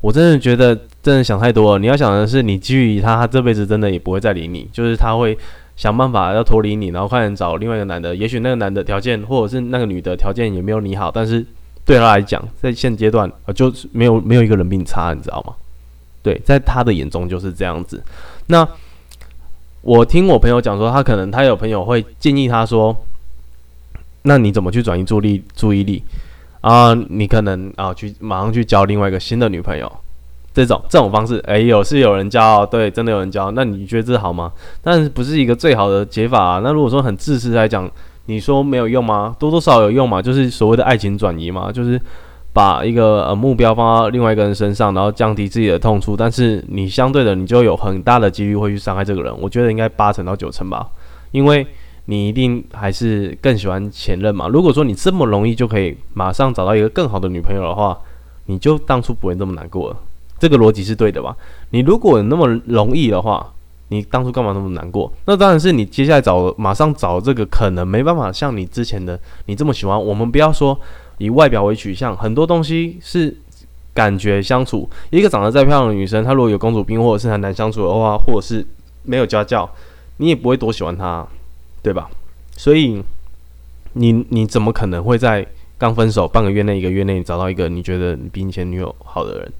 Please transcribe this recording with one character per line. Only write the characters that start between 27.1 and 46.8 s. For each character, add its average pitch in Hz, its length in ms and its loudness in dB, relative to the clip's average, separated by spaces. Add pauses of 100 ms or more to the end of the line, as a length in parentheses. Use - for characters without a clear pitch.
可 110 160 2
能 95 360 -4
啊， 95 140 -4
去， 101 280 -12
马 98 220 -6
上 107 120 -2
去 117 100 0
交 98 220 4
另 104 140 0
外 101 80 0
一 98 40 -2
个 95 80 -4
新 113 200 -4
的 117 100 2
女 90 100 -6
朋 78 160 -4
友， 62 160 -10 (640)
这 131 100 4
种， 117 240 2
这 - 120 4
种 107 120 2
方 107 140 2
式， 113 220 -4
哎， 104 100 2
有， 110 260 4
是 143 140 2
有 113 180 6
人 98 140 -2
教， 110 340 6
对， 107 280 0
真 117 120 -4
的 113 80 0
有 104 60 0
人 95 140 -4
教。 98 180 -4
那 120 140 -2
你 98 200 -4
觉 107 140 -4
得 113 60 -2
这 123 120 -2
好 95 160 -2
吗？ 85 200 -6 (320)
但 160 260 2
不 127 140 -4
是 143 120 -4
一 135 120 2
个 120 80 2
最 151 180 2
好 101 160 0
的 98 160 0
解 110 220 -2
法 120 120 2
啊。 90 240 2
那 131 80 0
如 151 80 0
果 143 80 2
说 131 140 0
很 113 160 -2
自 139 220 -2
私 117 160 -2
来 113 120 4
讲， 95 220 -4 (380)
你 110 120 -6
说 139 220 0
没 139 160 -2
有 117 100 0
用 120 160 0
吗？ 107 360 -2
多 151 100 0
多 165 100 2
少 147 180 4
少 113 40 6
有 104 80 4
用 127 180 2
嘛， 98 140 0
就 123 100 -2
是 135 160 2
所 110 220 0
谓 113 80 6
的 127 60 2
爱 127 120 2
情 101 220 -2
转 95 220 -2
移 82 100 -8
嘛， 92 220 -8
就 120 120 -6
是 123 160 0 (540)
把 95 300 4
一 117 100 -2
个， 107 340 4
呃， 87 60 0
目 123 220 0
标 117 180 4
放 113 220 4
到 113 140 4
另 123 120 -2
外 110 120 2
一 - 20 0
个 104 80 2
人 104 100 0
身 101 220 -2
上， 104 180 0
然 95 80 0
后 104 80 2
降 107 240 0
低 101 140 -4
自 95 100 -6
己 110 100 2
的 90 120 2
痛 107 220 2
处， 101 160 -2
但 113 120 2
是 117 380 0
你 95 200 -6